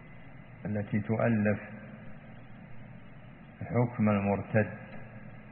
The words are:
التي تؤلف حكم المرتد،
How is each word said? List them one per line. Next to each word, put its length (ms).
التي 340
تؤلف 600
حكم 460
المرتد، 600